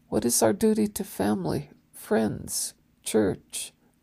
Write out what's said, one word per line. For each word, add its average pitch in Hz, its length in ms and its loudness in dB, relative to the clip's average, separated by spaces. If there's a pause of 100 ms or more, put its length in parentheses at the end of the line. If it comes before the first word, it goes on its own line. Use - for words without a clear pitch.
what 214 160 -2
is 233 180 2
our 220 120 6
duty 214 340 2
to 202 160 -6
family, 196 680 -2 (200)
friends, - 840 -2 (300)
church, - 680 -2 (300)